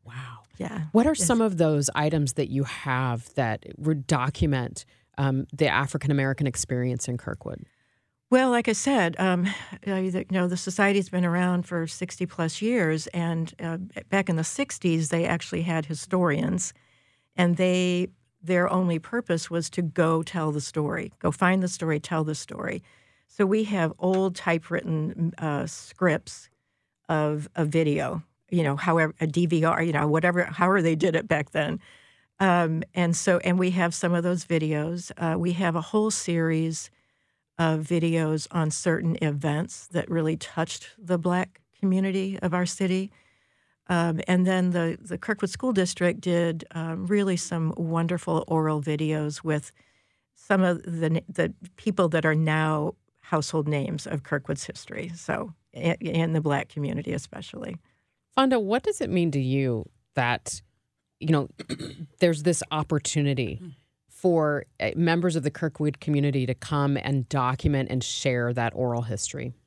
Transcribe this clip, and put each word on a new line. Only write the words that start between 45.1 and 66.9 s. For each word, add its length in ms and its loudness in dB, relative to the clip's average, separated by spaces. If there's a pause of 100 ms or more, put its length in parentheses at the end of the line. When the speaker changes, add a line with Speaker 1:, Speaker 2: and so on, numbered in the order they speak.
Speaker 2:
Kirkwood 320 -4
School 220 -2
District 480 0
did, 500 0
um, 360 -6
really 300 2
some 400 -2
wonderful 720 0
oral 320 2
videos 640 -2
with 260 -2 (640)
some 280 2
of 200 2
the, 240 -2
n-, 220 2
the 240 -2 (240)
people 320 0
that 160 0
are 100 4
now 600 0 (260)
household 480 -2
names 380 -2
of 160 -4
Kirkwood's 420 -4
history, 500 -12
so 380 -6 (200)
in, 280 -2
in 320 0
the 80 2
Black 280 -2
community 440 -6
especially. 640 -10 (580)
Speaker 1:
Fonda, 240 4
what 240 0
does 200 -4
it 80 -4
mean 220 2
to 80 0
you 480 0 (260)
that, 480 -2 (580)
you 80 -4
know, 200 4 (360)
<clears throat> 340 -14
there's 260 2
this 260 2
opportunity 880 -2 (480)
for, 560 2 (140)
uh, 160 0
members 400 2
of 80 0
the 80 0
Kirkwood 480 -2
community 480 2
to 80 -2
come 420 0